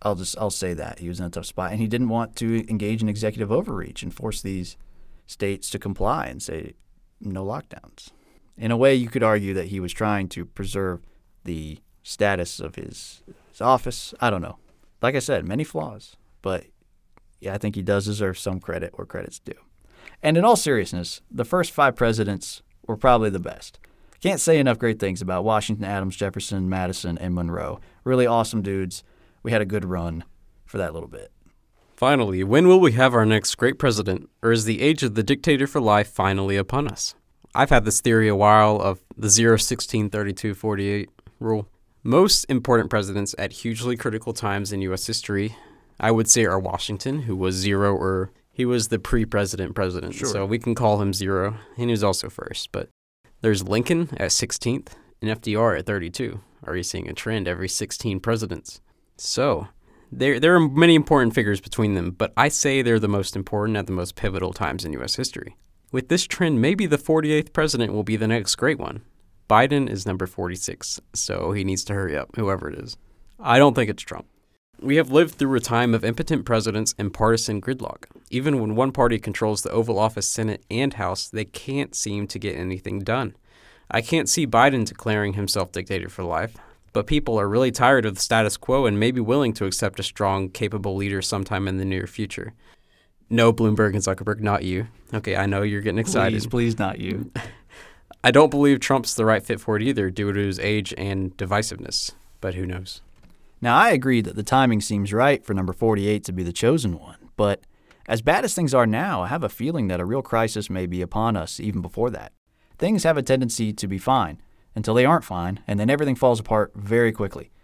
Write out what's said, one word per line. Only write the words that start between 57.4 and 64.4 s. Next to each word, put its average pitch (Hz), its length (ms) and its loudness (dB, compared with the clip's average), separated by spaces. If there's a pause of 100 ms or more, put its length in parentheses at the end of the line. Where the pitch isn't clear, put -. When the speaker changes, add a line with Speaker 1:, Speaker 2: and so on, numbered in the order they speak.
Speaker 2:
every 90 220 -4
sixteen - 500 -4
presidents? 110 640 -4 (360)
So, 113 520 -2 (420)
there, 127 300 2
there 165 140 8
are 175 140 8
many 165 260 8
important 143 400 4
figures 104 260 2
between 107 340 0
them, 87 160 -2
but 92 260 -4
I 131 120 4
say 135 340 2
they're 117 160 4
the 104 100 0
most 101 280 -2
important 104 400 -2
at 95 100 -4
the 92 60 -6
most 90 240 -4
pivotal 95 360 -4